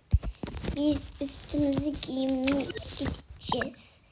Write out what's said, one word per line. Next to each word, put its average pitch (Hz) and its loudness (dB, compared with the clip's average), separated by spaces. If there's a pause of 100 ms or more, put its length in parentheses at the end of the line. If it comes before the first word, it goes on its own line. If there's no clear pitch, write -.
(760)
biz 285 2 (120)
üstümüzü 285 0 (100)
giymeye 262 2 (320)
gideceğiz. - -4 (140)